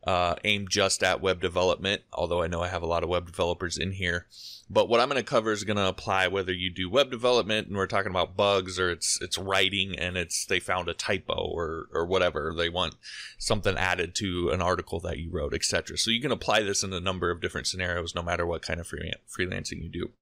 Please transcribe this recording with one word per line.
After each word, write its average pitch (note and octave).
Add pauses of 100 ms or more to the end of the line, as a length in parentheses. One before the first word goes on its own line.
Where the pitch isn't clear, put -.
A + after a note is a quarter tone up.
uh, F2 (100)
aimed G2+
just G2
at F#2
web F2+
development, F2+ (120)
although F2
I E2
know E2+
I F2
have F2+
a E2+
lot E2+
of D#2+
web F2
developers F2
in F#2+
here. F2+ (420)
But G2
what A#2
I'm C3
gonna C3+
cover A2
is G#2
gonna G2+
apply F#2+
whether F#2
you F2+
do F2+
web C3
development A2
and F#2+
we're F#2+
talking G2+
about F#2
bugs, F#2+
or F2+
it's, -
it's -
writing F#2+
and F2+
it's, F2
they F#2
found F2+
a E2+
typo -
or, E2
or E2
whatever. E2+
They E2+
want E2+ (420)
something G2+
added F2+
to F2
an F2+
article F2
that F2
you E2
wrote, D2+
et -
cetera. -
So -
you A#2
can C#3
apply A2
this G2+
in G2
a F2
number F2+
of F2
different E2+
scenarios, F2
no F2
matter E2+
what E2
kind E2
of E2+
free-, E2 (160)
freelancing F#2
you E2+
do. F2 (100)